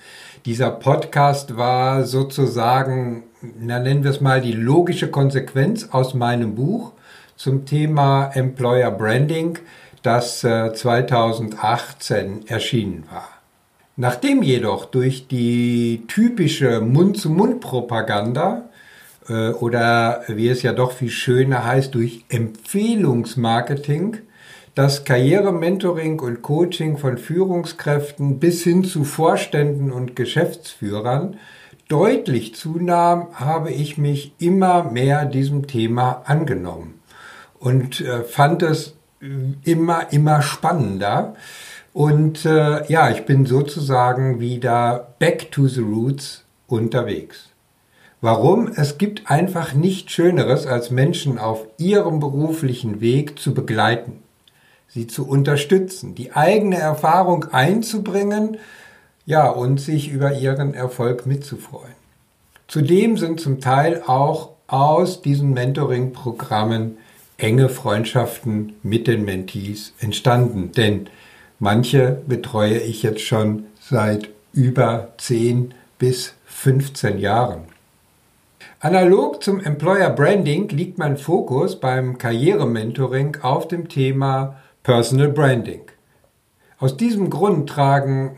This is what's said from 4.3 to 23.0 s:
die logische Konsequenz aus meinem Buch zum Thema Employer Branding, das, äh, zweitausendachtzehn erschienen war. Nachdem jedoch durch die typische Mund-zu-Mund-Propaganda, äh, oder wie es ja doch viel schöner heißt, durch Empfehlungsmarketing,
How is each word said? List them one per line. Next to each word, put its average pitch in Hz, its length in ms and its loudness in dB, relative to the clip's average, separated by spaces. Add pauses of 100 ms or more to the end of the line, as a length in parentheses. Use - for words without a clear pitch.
die 120 100 -4
logische 143 640 2
Konsequenz 139 800 0
aus 131 220 0
meinem 120 420 0
Buch 165 340 -4 (460)
zum 135 300 -2
Thema 143 680 2
Employer 127 560 2
Branding, 143 680 0 (420)
das, 120 400 0
äh, 113 300 0
zweitausendachtzehn 117 1800 -2
erschienen 98 640 -4
war. 85 160 -14 (680)
Nachdem 233 460 0
jedoch 117 440 0
durch 131 420 -2
die 120 800 0
typische 156 720 2
Mund-zu-Mund-Propaganda, 147 1900 0 (580)
äh, 113 220 -2
oder 117 760 2
wie 113 220 0
es 123 140 0
ja 117 100 2
doch 127 200 0
viel 117 180 -6
schöner 127 560 0
heißt, 135 280 0
durch 117 360 -2
Empfehlungsmarketing, 143 1900 -2 (580)